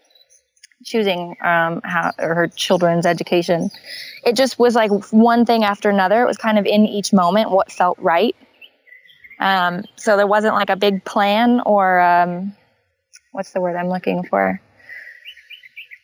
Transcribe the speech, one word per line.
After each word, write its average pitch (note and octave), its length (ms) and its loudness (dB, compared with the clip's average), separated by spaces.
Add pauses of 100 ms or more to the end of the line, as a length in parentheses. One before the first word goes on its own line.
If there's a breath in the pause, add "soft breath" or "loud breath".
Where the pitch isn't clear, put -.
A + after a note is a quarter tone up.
(840)
choosing, F3+ 600 -4
um, E3+ 400 0
how, F3 340 -4
or E3 180 -4
her F3 120 0
children's E3+ 580 -2
education, F3 640 -2 (560 loud breath)
it A#3+ 100 0
just B3+ 240 0
was, A#3+ 160 4
like, A3 160 2 (200)
one A#3 340 4
thing A3+ 180 2
after G3+ 260 -2
another. G3 320 2
It B3 60 2
was A3 100 -2
kind G#3+ 220 0
of G3 60 0
in G#3+ 200 4
each - 280 -2
moment F#3+ 380 2
what F#3 200 0
felt F3+ 280 -2
right. F3+ 360 0 (1040)
Um, F3+ 440 -2 (120)
so G#3 220 0
there G3+ 100 2
wasn't, G#3+ 280 0
like, G3+ 140 -2
a F#3+ 60 0
big G3 300 0
plan A3+ 600 0
or, F#3+ 360 2
um, F3 520 0 (800)
what's G3 180 -10
the F#3 100 -4
word F3 140 -4
I'm F3 140 -6
looking F3+ 340 -4
for? F#3+ 360 -2 (1400 loud breath)